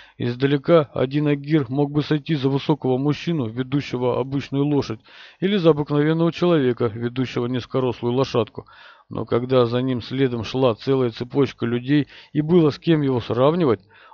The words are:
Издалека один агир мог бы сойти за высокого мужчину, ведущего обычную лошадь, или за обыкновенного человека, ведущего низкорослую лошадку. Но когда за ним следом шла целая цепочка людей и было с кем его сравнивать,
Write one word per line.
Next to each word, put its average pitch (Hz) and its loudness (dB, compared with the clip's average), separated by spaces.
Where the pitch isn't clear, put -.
Издалека 139 2
один 139 -2
агир 143 0
мог 143 -2
бы 147 0
сойти 156 -2
за 135 -2
высокого 135 0
мужчину, 143 -2
ведущего 127 -4
обычную 135 -2
лошадь, 135 -2
или 196 -2
за 165 4
обыкновенного 151 2
человека, 131 2
ведущего 120 -4
низкорослую 123 -2
лошадку. 123 -2
Но - -8
когда 123 2
за 120 -2
ним 127 -2
следом 123 -2
шла 131 0
целая 131 0
цепочка 123 -2
людей 123 0
и 151 0
было 156 4
с - -4
кем 160 2
его 131 0
сравнивать, 135 2